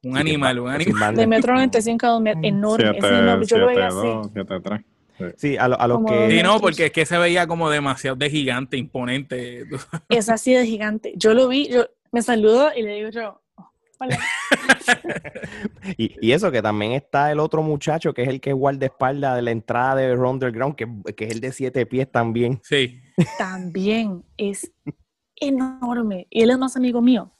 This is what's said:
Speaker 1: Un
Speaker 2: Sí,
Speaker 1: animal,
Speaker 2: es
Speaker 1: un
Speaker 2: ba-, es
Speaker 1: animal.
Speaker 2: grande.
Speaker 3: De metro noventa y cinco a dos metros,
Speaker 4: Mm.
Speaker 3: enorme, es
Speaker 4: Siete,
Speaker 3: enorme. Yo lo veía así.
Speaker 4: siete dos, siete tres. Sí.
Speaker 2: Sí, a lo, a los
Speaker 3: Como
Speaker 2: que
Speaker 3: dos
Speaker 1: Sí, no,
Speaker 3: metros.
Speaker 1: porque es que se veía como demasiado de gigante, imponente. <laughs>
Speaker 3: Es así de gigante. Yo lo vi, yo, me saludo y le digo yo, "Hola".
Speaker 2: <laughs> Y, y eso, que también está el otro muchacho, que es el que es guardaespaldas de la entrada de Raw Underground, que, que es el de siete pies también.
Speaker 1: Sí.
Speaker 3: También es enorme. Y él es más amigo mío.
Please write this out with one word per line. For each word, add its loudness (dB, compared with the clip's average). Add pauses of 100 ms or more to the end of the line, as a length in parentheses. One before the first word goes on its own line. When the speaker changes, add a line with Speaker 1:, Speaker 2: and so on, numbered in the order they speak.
Speaker 1:
Un -8
Speaker 2:
Sí, 0
Speaker 1:
animal, 0
Speaker 2:
es -4
Speaker 1:
un -6
Speaker 2:
ba-, -4
es - (120)
Speaker 1:
animal. 0
Speaker 2:
grande. 2
Speaker 3:
De 6
metro 2
noventa 2
y 4
cinco -2
a 4
dos 2
metros, 0
Speaker 4:
Mm. -2
Speaker 3:
enorme, 2
es 2 (100)
Speaker 4:
Siete, 4
Speaker 3:
enorme. 4
Yo 2
lo 4
veía 2
así. -4
Speaker 4:
siete -2
dos, -4
siete -6
tres. -6 (360)
Sí. -8 (120)
Speaker 2:
Sí, -2
a 4
lo, 2
a 4
los 4
Speaker 3:
Como 0
Speaker 2:
que 2
Speaker 3:
dos 4
Speaker 1:
Sí, 6
no, 4
Speaker 3:
metros. 2
Speaker 1:
porque 2
es -2
que 2
se -2
veía 2
como -2
demasiado -2
de -2
gigante, -2
imponente. -8
<laughs> -12
Speaker 3:
Es 2
así 2
de 4
gigante. -6
Yo 4
lo 6
vi, 0
yo, 2 (260)
me 0
saludo 4
y -4
le -6
digo -8
yo, -12 (580)
"Hola". -4 (320)
Speaker 2:
<laughs> -4
Y, -4
y 4
eso, 2
que 0
también -2
está 0
el -2
otro 0
muchacho, -2
que -4
es 0
el -4
que -4
es 0
guardaespaldas -2
de 0
la -2
entrada 0
de 2
Raw 0
Underground, -4
que, -8 (280)
que -8
es -8
el -6
de -8
siete -2
pies -2
también. 0
Speaker 1:
Sí. -2 (360)
Speaker 3:
También -4 (140)
es -6 (640)
enorme. -4
Y 0
él 6
es 4
más -2
amigo 0
mío. 4